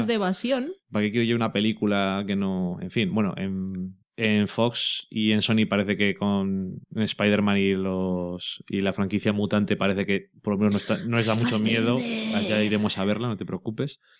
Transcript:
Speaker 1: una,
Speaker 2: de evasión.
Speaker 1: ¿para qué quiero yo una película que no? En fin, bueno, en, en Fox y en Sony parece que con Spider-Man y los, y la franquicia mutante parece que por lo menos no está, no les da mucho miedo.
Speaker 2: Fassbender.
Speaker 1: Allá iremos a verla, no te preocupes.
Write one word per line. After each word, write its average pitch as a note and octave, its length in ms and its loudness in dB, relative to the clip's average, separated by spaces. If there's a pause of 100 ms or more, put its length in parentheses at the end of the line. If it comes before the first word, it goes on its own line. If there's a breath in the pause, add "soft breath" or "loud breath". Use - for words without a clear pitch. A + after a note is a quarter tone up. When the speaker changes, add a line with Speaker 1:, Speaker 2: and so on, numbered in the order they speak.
Speaker 1:
una, - 20 0
Speaker 2:
de A#3 60 0
evasión. A#3+ 580 -2 (180)
Speaker 1:
¿para G#2 160 0
qué G#2 60 0
quiero A#2 140 2
yo A#2 100 2
una A2+ 160 0
película G#2 720 0
que G2 120 -2
no? F#2 420 -2
En F#2 120 -8
fin, G2 220 0
bueno, G#2 240 0
en, F#2+ 600 -6 (200)
en G#2+ 300 2
Fox - 640 -2
y G#2+ 220 0
en G#2+ 100 4
Sony A2 260 2
parece G2+ 300 2
que G2+ 180 2
con G2 640 -2 (160)
Spider-Man G#2 600 2
y G2 160 4
los, F#2 960 -2
y G2 120 -2
la F#2+ 120 0
franquicia G2+ 400 0
mutante G#2 440 0
parece G2 280 0
que G2 240 -2 (140)
por G#2 100 0
lo F#2+ 60 0
menos G#2 140 4
no G2+ 40 0
está, G2 200 -2 (100)
no A#2 100 0
les A2+ 80 2
da A2 80 2
mucho A#2 260 2
miedo. A2+ 380 2
Speaker 2:
Fassbender. A3 380 -4
Speaker 1:
Allá G#2+ 280 2
iremos G#2 360 0
a F#2+ 60 0
verla, G#2 240 0
no G#2+ 80 -4
te F#2 80 -8
preocupes. A2 540 -6 (200 soft breath)